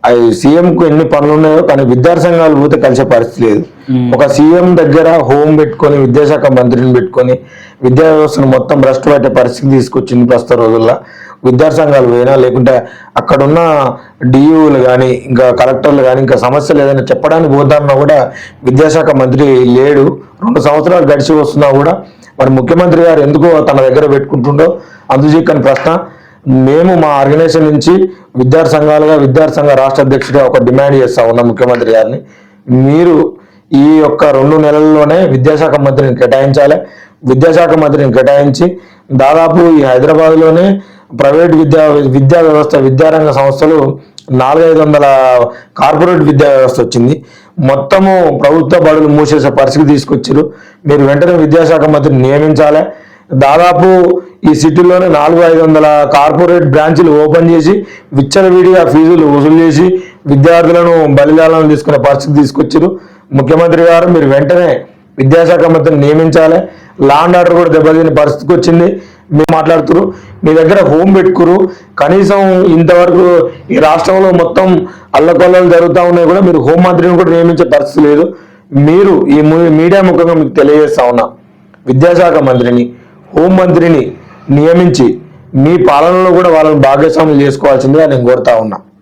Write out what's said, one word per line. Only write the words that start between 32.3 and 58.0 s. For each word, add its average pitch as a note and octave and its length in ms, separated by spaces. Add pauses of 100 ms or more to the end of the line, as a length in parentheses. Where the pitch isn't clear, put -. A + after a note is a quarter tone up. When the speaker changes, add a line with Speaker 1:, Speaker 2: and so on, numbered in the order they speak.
Speaker 1:
మీరు D3+ 600 (400)
ఈ D3 240
యొక్క D3+ 280
రెండు C#3+ 320
నెలల్లోనే D3+ 720
విద్యాశాఖ D3 540
మంత్రిని C3+ 360
కేటాయించాలి. C3+ 580 (500)
విద్యాశాఖ D#3+ 540
మంత్రిని C#3+ 340
కేటాయించి C#3+ 640 (340)
దాదాపు D#3+ 680
ఈ - 20
హైదరాబాద్లోనే D#3+ 1000 (400)
ప్రైవేట్ D#3+ 360
విద్యా, D#3 300
విద్యా C#3+ 540
వ్యవస్థ, D3+ 360
విద్యారంగ D3+ 540
సంస్థలు C#3 680 (320)
నాలుగైదు D#3 500
వందల D3 240 (760)
కార్పొరేట్ D#3 440
విద్యా C#3+ 260
వ్యవస్థ C3 320
వచ్చింది. B2 440 (340)
మొత్తము D#3+ 800
ప్రభుత్వ D#3 420
బడులు D#3 280
మూసేసే D3 420
పరిస్థితి C#3 360
తీసుకొచ్చారు. C#3+ 680 (340)
మీరు C#3+ 160
వెంటనే C#3+ 300
విద్యాశాఖ D#3+ 520
మంత్రిని D3 380
నియమించాలి. D3+ 640 (500)
దాదాపు F3 840 (300)
ఈ D#3 40
సిటీలోనే F3+ 540
నాలుగు D#3+ 340
ఐదు E3 200
వందల D3+ 520
కార్పొరేట్ E3 500
బ్రాంచ్లు D3+ 600
ఓపెన్ E3 260
చేసి E3+ 360 (260)